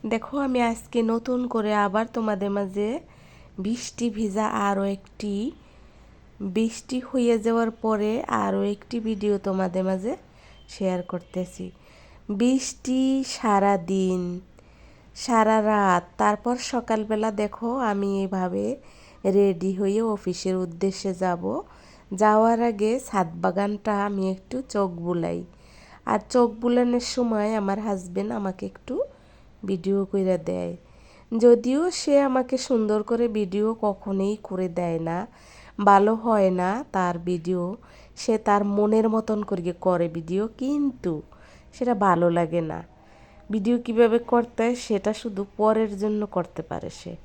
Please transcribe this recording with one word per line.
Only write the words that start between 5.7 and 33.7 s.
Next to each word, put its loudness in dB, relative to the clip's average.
বৃষ্টি -2
হয়ে 4
যাওয়ার 2
পরে 0
আরও 0
একটি -8
ভিডিও 0
তোমাদের 0
মাঝে -2
শেয়ার -2
করতেছি। -8
বৃষ্টি 0
সারা 2
দিন, 2
সারা 4
রাত, 4
তারপর 0
সকালবেলা -2
দেখো -4
আমি -2
এইভাবে -2
রেডি 4
হয়ে 0
অফিসের -4
উদ্দেশ্যে -4
যাব। -2
যাওয়ার 6
আগে 0
ছাদ 0
বাগানটা 0
আমি -2
একটু -10
চোখ 0
বুলাই, -2
আর 0
চোখ 4
বুলানোর 2
সময় 0
আমার -2
হাজবেন্ড -4
আমাকে -6
একটু -10
ভিডিও -2
কইরা 0
দেয়। -4
যদিও 6
সে 2
আমাকে 0
সুন্দর 2
করে 0
ভিডিও 0